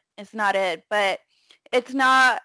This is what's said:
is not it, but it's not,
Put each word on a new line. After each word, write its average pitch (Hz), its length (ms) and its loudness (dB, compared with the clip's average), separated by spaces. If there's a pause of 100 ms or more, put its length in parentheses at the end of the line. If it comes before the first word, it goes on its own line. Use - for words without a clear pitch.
(180)
is 202 160 -20
not 208 220 -2
it, 185 340 -4
but 202 300 -2 (540)
it's 247 200 -2
not, 262 520 2